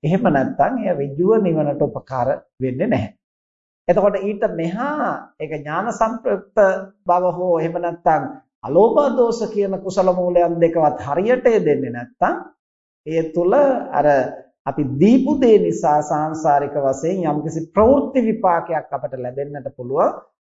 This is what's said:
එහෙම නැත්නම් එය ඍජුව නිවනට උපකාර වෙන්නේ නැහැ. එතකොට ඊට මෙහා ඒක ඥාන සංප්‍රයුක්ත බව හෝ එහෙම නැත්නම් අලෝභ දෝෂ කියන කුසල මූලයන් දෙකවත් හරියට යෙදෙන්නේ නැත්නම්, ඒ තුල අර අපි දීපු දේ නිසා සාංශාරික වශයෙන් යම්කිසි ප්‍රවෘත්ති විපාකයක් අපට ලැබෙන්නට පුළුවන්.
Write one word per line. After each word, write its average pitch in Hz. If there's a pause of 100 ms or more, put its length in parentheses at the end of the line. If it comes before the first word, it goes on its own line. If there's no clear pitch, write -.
එහෙම 175
නැත්නම් 151
එය 202
ඍජුව 143 (120)
නිවනට 156
උපකාර 131 (300)
වෙන්නේ 131
නැහැ. 113 (720)
එතකොට 196
ඊට 202
මෙහා 185
ඒක 156
ඥාන 156
සංප්‍රයුක්ත 226 (460)
බව 180
හෝ 175
එහෙම 165
නැත්නම් 165 (360)
අලෝභ 175 (160)
දෝෂ 233 (100)
කියන 190
කුසල 190
මූලයන් 175
දෙකවත් 165
හරියට 190
යෙදෙන්නේ 160
නැත්නම්, 123 (680)
ඒ 160
තුල 175 (380)
අර 147 (520)
අපි 139
දීපු 240
දේ 226
නිසා 165
සාංශාරික 151
වශයෙන් 156
යම්කිසි 151 (120)
ප්‍රවෘත්ති 269
විපාකයක් 170
අපට 135
ලැබෙන්නට 135
පුළුවන්. 135 (300)